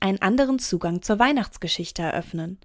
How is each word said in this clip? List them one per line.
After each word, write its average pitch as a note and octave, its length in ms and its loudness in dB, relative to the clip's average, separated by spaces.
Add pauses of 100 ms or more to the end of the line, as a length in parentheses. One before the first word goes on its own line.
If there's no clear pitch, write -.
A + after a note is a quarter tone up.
einen G3 200 0
anderen C4 380 2
Zugang F3 440 0
zur G#3 180 2
Weihnachtsgeschichte G#3+ 840 0
eröffnen. E3 640 -6